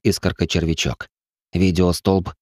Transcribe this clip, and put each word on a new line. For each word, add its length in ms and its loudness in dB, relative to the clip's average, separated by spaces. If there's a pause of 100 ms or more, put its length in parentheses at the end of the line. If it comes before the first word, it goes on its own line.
искорка-червячок. 1040 -2 (440)
Видеостолб 880 2